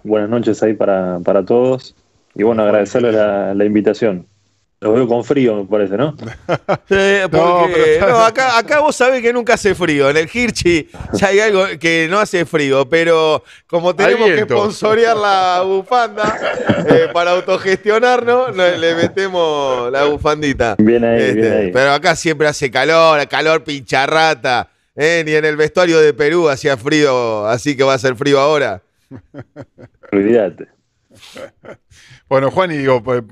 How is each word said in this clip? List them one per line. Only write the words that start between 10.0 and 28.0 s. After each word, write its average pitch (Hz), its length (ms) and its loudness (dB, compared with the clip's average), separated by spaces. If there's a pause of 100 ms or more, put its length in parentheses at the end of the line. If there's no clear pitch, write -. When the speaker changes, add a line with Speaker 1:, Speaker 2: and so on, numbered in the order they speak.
Speaker 3:
En 147 80 2
el 160 120 -2
Hirschi, 175 560 -2 (280)
si 196 100 0
hay 196 160 2
algo 202 240 2 (160)
que 165 300 0
no 190 80 0
hace 196 260 -2
frío, 139 420 0
pero 160 560 2 (240)
como 170 220 -2
Speaker 2:
Hay 180 80 -2
Speaker 3:
tenemos 196 300 2
que 190 80 4
Speaker 2:
viento. 190 240 0
Speaker 3:
sponsorear 214 580 0
la 185 480 0
bufanda, 214 720 -2 (520)
eh, 160 200 4
para 175 200 0
autogestionarnos, 214 1200 0
no, 180 220 2
le 165 200 0
metemos 160 920 -2
la 135 140 2
bufandita. 147 720 0
Speaker 1:
Bien 117 260 4
ahí, 117 180 2
Speaker 3:
Este, 123 180 0
Speaker 1:
bien 110 140 0
ahí. 104 180 0
Speaker 3:
pero 135 200 2
acá 156 220 0
siempre 156 320 -2
hace 147 240 -2
calor, 151 580 2
calor 156 360 -2
pincharrata, 139 1040 -2 (260)
¿eh? 165 300 0
Ni 151 80 -4
en 151 140 2
el 151 100 0
vestuario 160 460 2
de 151 100 4
Perú 151 380 0
hacía 139 260 -2
frío, 123 720 0
así 120 320 -2
que 135 40 2
va 135 100 2
a 135 40 0
hacer 127 180 -2